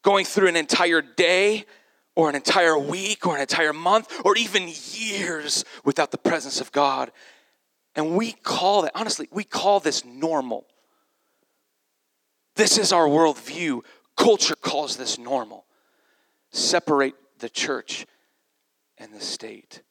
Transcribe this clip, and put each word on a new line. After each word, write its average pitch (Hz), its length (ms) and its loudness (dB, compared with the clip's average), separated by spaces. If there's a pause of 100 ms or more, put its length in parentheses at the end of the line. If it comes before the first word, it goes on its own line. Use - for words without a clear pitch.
going 196 220 4
through 190 240 2
an 170 80 2
entire 165 460 2
day 196 640 2 (500)
or 160 140 4
an 143 60 -4
entire 165 420 2
week 185 480 -4
or 165 100 0
an 139 60 -4
entire 156 320 0
month 202 500 0
or 202 140 4
even 196 300 -2
years 185 960 -6 (180)
without 143 280 0
the 139 60 -8
presence 139 440 -2
of - 100 -12
God. 135 400 0 (840)
And 156 200 -2
we 226 160 0
call 196 520 0
that, 147 120 -4
honestly, 220 340 -6
we 202 140 -8
call 202 380 0
this 143 240 -2
normal. 127 600 -4 (1900)
This 208 220 2
is 190 160 0
our 165 140 6
worldview. 151 760 0 (320)
Culture 190 400 4
calls - 400 -4
this 127 220 -8
normal. 120 480 -6 (840)
Separate 139 680 0 (240)
the 117 100 -10
church - 560 -8 (920)
and 107 160 -20
the 107 80 -18
state. - 680 -14